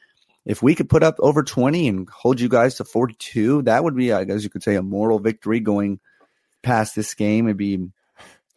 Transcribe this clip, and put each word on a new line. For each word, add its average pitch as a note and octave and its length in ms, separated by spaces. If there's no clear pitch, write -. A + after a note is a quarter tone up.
if - 180
we C#3 120
could - 160
put D#3 120
up D#3+ 180
over D3 220
twenty C#3 460
and F#2+ 220
hold B2 300
you B2 100
guys B2 260
to A2+ 80
forty-two, A#2+ 800
that A#2 200
would D#3+ 140
be, B2 160
I F#2+ 120
guess G2+ 200
you G2+ 60
could F#2 120
say, G#2+ 140
a F#2 60
moral G#2 360
victory A2 420
going G2+ 400
past A2+ 320
this G#2+ 200
game. A2 320
It'd G#2+ 100
be, G2 320